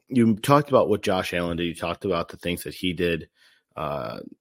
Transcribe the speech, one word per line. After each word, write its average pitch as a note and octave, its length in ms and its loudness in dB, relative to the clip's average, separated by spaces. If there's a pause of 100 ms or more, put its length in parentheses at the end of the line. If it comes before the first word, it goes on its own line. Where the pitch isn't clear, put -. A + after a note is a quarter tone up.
you A2+ 280 4
talked C#3+ 340 2
about A2 180 6
what G2+ 140 0
Josh F#2 320 -2
Allen F2 240 -2
did. E2+ 80 -2
You D#2+ 100 -4
talked F2 300 -6
about E2+ 240 -2
the - 80 -20
things F2 260 -6
that D2 120 -10
he F#2 180 -4
did, E2 340 -2 (480)
uh, C2+ 440 -6 (220)